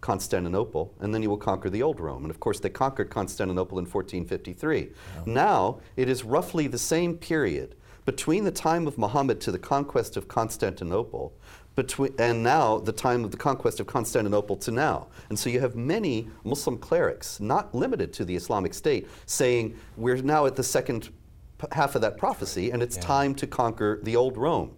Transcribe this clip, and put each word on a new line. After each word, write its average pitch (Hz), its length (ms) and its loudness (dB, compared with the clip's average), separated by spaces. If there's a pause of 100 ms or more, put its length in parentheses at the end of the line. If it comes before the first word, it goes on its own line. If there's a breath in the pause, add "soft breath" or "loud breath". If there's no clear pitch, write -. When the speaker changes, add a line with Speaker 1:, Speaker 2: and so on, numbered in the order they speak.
(140)
Speaker 1:
Constantinople, 92 840 -2
and 107 140 -2
then 110 80 0
you 107 80 2
will 104 80 2
conquer 95 320 0
the 104 120 -2
old 151 160 0
Rome." 69 260 -6
And 78 60 -4
of 80 100 -8
course, - 200 -2
they 101 80 -2
conquered 131 420 -2
Constantinople 92 680 -2
in 87 80 -4
fourteen 92 400 -4
fifty-three. 95 640 -4 (260 loud breath)
Speaker 2:
Wow. 80 100 -10
Speaker 1:
Now, 127 540 4 (160 loud breath)
it 127 140 2
is 123 120 0
roughly 156 440 0
the 120 120 -2
same 170 380 0
period 101 580 -2 (300 loud breath)
between 185 400 2
the 190 60 2
time 165 360 2
of 139 120 -4
Muhammad 120 420 2
to - 100 -2
the 90 80 -2
conquest 139 600 0
of 98 100 -10
Constantinople, 104 1040 -2 (420 loud breath)
between, 135 440 0
and 117 240 4
now 120 360 6
the 107 140 -2
time 120 320 2
of 101 60 -4
the 98 80 -10
conquest 127 420 0
of 101 60 -4
Constantinople 104 720 0
to - 140 -4
now. 117 360 0 (240 loud breath)
And 107 80 -4
so - 100 -2
you 123 120 2
have 123 140 0
many 127 540 0 (160 loud breath)
Muslim 127 320 -2
clerics, - 640 0
not 127 340 0
limited 147 380 0
to 101 140 -4
the 87 100 -2
Islamic 90 380 0
State, 139 340 0 (160 loud breath)
saying, 120 500 2 (220 loud breath)
"We're 123 200 2
now 147 280 4
at 131 100 4
the 131 80 -2
second 120 460 0 (500)
p-, - 140 -8
half 147 220 2
of 107 80 4
that - 160 0
prophecy, 95 520 0
and 120 120 0
it's 120 140 -2
Speaker 2:
Yeah. 90 60 -6
Speaker 1:
time 139 340 4
to 139 100 -4
conquer 113 560 0
the 113 140 2
old 123 200 4
Rome." 110 420 0